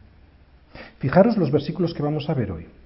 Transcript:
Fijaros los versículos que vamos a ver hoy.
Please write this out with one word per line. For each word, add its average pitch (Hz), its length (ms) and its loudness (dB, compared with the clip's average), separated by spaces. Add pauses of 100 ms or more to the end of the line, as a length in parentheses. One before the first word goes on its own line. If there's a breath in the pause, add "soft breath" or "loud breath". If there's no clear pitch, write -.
(1000 loud breath)
Fijaros 196 400 4
los 151 120 2
versículos 160 440 -2
que - 80 -6
vamos 147 260 -4
a 160 60 -2
ver 107 180 -2
hoy. 82 140 -10 (200)